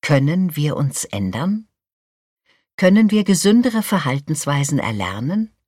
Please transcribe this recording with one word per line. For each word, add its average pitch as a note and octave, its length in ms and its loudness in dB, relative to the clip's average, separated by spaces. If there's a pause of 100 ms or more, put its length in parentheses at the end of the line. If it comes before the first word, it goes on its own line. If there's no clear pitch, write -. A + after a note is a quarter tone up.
Können D#3 540 0
wir D3 200 -2
uns - 280 -4
ändern? C3 640 -6 (1080)
Können G3+ 340 4
wir G#3+ 140 2
gesündere G#3+ 580 2
Verhaltensweisen C#3+ 960 -2
erlernen? A2+ 760 -4 (140)